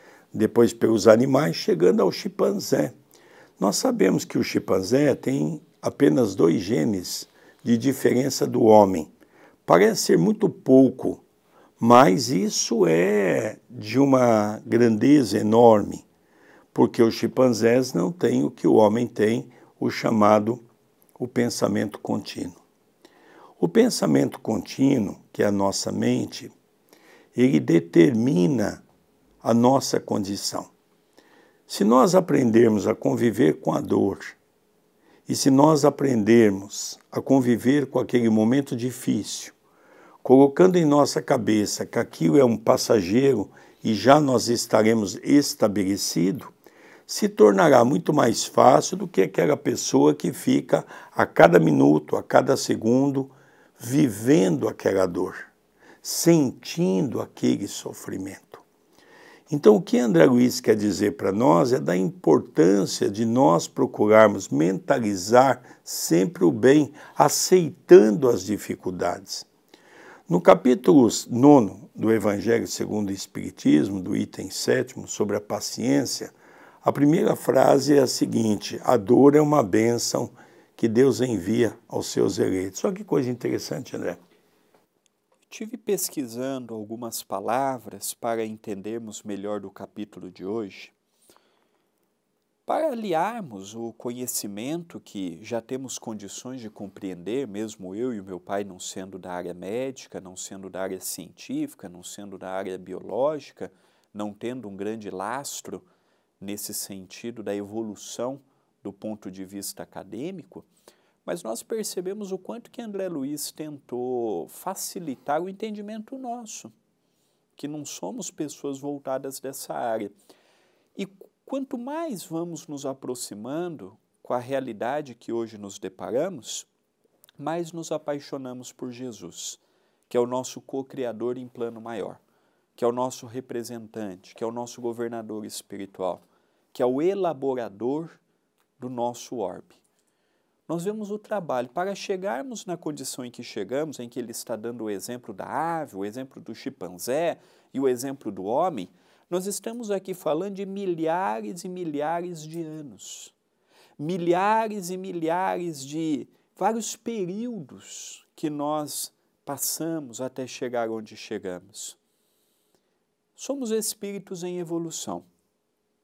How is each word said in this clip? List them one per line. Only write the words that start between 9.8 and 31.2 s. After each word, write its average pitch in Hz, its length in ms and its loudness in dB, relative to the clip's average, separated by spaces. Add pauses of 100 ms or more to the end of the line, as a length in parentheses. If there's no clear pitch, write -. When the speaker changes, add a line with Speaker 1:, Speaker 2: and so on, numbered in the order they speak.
Speaker 1:
ser 196 160 4
muito 202 300 2
pouco, 131 760 4 (540)
mas 123 500 8
isso 208 560 0
é 170 720 2 (120)
de 113 280 -6
uma 120 680 4
grandeza 117 720 4
enorme, 110 640 6 (680)
porque 123 300 4
os 113 120 4
chimpanzés 120 800 2
não 175 160 0
têm 123 320 0
o 143 80 0
que - 160 -4
o - 80 6
homem 110 320 6
tem, 113 420 -2 (300)
o 123 100 -2
chamado, 107 720 2 (560)
o 123 100 -6
pensamento 110 680 -2
contínuo. - 640 -8 (960)
O 170 100 0
pensamento 170 720 2
contínuo, 113 760 0 (160)
que - 100 -2
é 107 40 2
a 101 60 0
nossa 98 380 -2
mente, 113 640 -4 (840)
ele 131 240 4
determina 143 1300 2 (580)
a 113 100 2
nossa 123 460 4
condição. 98 720 -6 (1000)